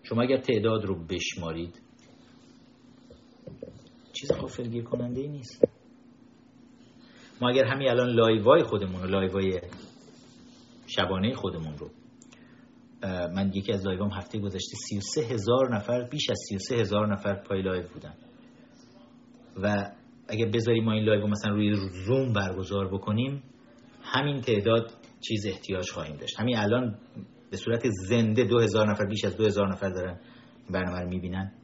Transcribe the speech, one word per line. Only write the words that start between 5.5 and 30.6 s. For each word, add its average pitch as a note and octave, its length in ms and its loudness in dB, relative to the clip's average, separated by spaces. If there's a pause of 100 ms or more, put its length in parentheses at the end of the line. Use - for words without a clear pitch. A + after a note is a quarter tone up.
ما B2 80 2
اگر B2+ 160 6
همین C3+ 240 0
الان B2 200 4
لایوای A2+ 540 6
خودمون F#2+ 380 -2
رو، F#2 80 -4
لایوای F#2+ 520 2 (1300)
شبانهٔ F#2+ 460 0
خودمون D#2+ 440 -6
رو، D2 120 -12 (1120)
اه، F2+ 240 -2
من F#2+ 260 0
یکی G2 200 -2
از F#2+ 120 -2
لایوام F#2+ 280 0
هفته F#2+ 260 -8
گذشته G2 360 -6
سی - 220 -6
و G2+ 40 -4
سه - 200 -2
هزار A#2+ 540 2
نفر، A#2+ 280 -2
بیش C#3+ 260 -4
از A#2+ 100 -2 (100)
سی G2+ 60 -4
و F#2+ 40 -4
سه B2+ 160 -4
هزار G#2 380 2
نفر G2 300 -2
پای F#2+ 180 -2
لایو F#2 320 -2
بودن D#2 220 -16 (1400)
و G2+ 340 0 (360)
اگه A2 180 0
بذاریم A2+ 380 2
ما A2+ 80 2
این G#2+ 120 2
لایو G#2+ 180 6
رو G#2 60 0
مثلاً G#2 240 0
روی G#2 220 4 (320)
زوم B2+ 280 2
برگزار F#2+ 600 -2
بکنیم، A#2+ 500 -2 (640)
همین C#3 340 0
تعداد A2+ 500 2 (360)
چیز G#2+ 180 -2
احتیاج F#2 460 -4
خواهیم D#2 260 -8
داشت. - 220 -8
همین A#2 180 0
الان A2 420 2 (520)
به G2+ 60 -8
صورت A#2 320 -2
زنده G#2+ 540 2
دو A#2 160 4
هزار G#2+ 320 4
نفر، G2+ 140 0
بیش G#2+ 200 -4
از F#2 120 -2
دو G#2+ 80 4
هزار G2 260 2
نفر F#2+ 180 -4
دارن F2+ 300 -6 (500)